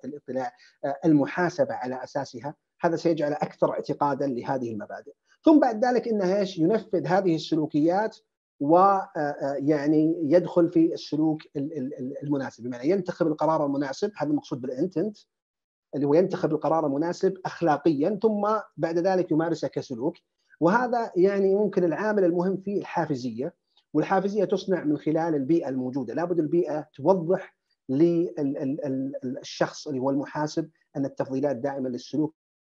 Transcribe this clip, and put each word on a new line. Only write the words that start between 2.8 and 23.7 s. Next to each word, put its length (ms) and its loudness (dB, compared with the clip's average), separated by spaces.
هذا 160 0
سيجعل 360 0
أكثر 400 0
اعتقاداً 540 -2
لهذه 460 -4
المبادئ. 400 -10
ثم 160 8
بعد 240 2
ذلك 240 2
إنه 300 2
إيش؟ 200 -2
ينفذ 480 0
هذه 280 2
السلوكيات 840 0
و، 160 6
آه، 400 6
آه، 420 -2
يعني 640 2
يدخل 480 4
في 240 4
السلوك 480 -2
ال-، 220 -6
ال-، 200 -6
ال-، 240 -10
المناسب، 420 -4
بمعنى 260 -4
ينتخب 360 0
القرار 400 0
المناسب، 500 -4
هذا 140 -4
المقصود 300 -4
بالانتنت، 580 -4
اللي 120 -2
هو 80 4
ينتخب 380 2
القرار 340 0
المناسب 580 -2
أخلاقيًا، 760 0
ثم 260 2
بعد 220 -2
ذلك 340 2
يمارسه 360 0
كسلوك. 480 -6
وهذا 560 2
يعني 380 4
ممكن 300 2
العامل 400 0
المهم 320 2
فيه 220 -4
الحافزية، 760 -4